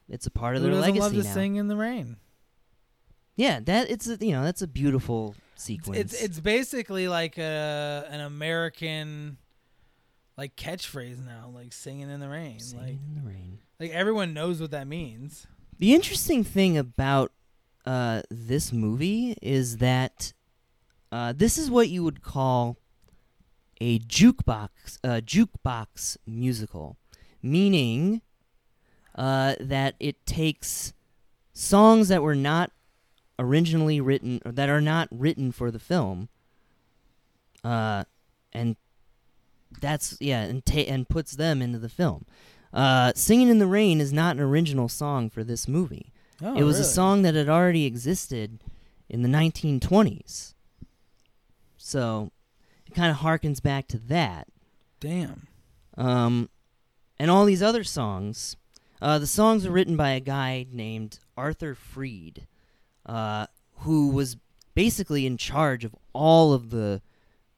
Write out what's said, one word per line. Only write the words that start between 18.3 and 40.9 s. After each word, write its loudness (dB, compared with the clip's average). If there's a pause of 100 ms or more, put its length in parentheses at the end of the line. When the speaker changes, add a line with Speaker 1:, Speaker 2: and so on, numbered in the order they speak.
Speaker 1:
this -4
movie -2
is 0
that, 0 (760)
uh, -4
this 2
is -2
what 4
you -4
would -4
call 0 (1040)
a 2
jukebox, 2
uh, -2
jukebox -2
musical, -6 (440)
meaning, 2 (920)
uh, 0
that -2
it -6
takes -4 (640)
songs 8
that 4
were 2
not 0 (680)
originally 2
written, 0
or -8
that 0
are 2
not 0
written -2
for -4
the -8
film, -2 (1400)
uh, -2 (480)
and -2 (1040)
that's, -4
yeah, 0
and -4
ta-, 2
and -2